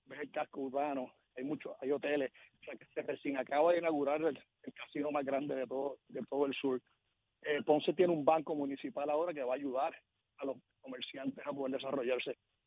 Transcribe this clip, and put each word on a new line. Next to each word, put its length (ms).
ves 140
el 100
casco 300
urbano, 520
hay 80
mucho, 360
hay 100
hoteles. 400
O 40
sea, 120
que 180
se 80
recién 340
acaba 360
de 60
inaugurar 440
el, 160
el 100
casino 380
más 140
grande 300
de 120
todo, 320
de 200
todo 180
el 80
sur. 260
Eh, 220
Ponce 280
tiene 200
un 120
banco 300
municipal 560
ahora 240
que 80
va 120
a 20
ayudar 380
a 80
los 100
comerciantes 680
a 60
poder 240
desarrollarse 640